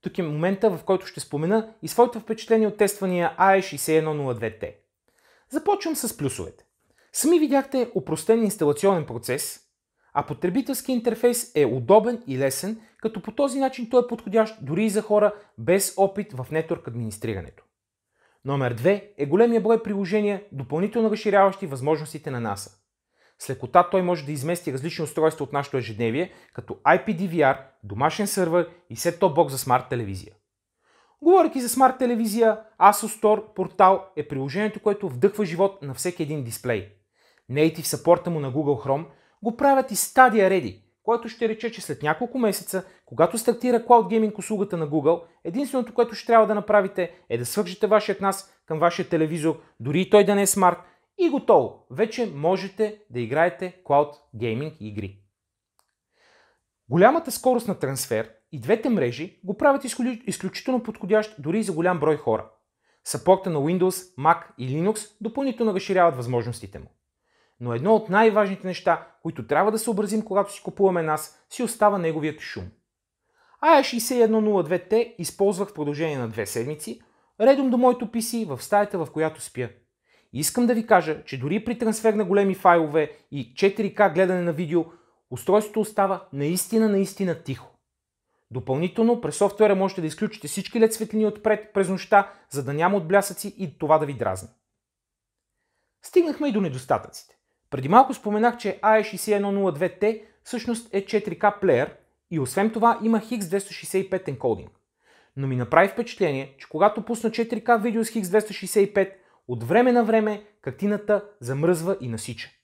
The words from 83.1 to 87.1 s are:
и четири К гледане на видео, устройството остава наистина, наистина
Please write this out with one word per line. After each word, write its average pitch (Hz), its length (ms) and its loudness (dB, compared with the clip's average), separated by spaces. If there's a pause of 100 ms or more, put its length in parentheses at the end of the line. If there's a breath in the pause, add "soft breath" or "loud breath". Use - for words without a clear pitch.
и 139 240 -10
четири 196 400 0
К 202 200 4
гледане 185 280 2
на 170 100 -2
видео, 160 320 0 (460 soft breath)
устройството 208 500 0
остава 196 520 -2
наистина, 180 560 0
наистина 196 540 -2